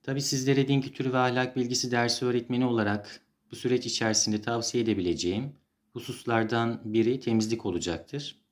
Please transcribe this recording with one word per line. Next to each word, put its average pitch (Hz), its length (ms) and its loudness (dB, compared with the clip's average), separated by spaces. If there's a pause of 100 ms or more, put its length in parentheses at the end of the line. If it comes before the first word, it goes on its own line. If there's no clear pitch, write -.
Tabii 139 200 -2
sizlere 135 460 2
din 139 120 4
kültürü 131 320 -4
ve 131 60 2
ahlak 127 380 2
bilgisi 123 340 0
dersi 120 340 0
öğretmeni 123 400 0
olarak 107 560 0 (300)
bu 113 60 -12
süreç 123 300 0
içerisinde 110 540 0
tavsiye 117 440 -2
edebileceğim 95 680 0 (400)
hususlardan 117 920 -2
biri 113 360 2
temizlik 113 460 0
olacaktır. 87 760 -6 (100)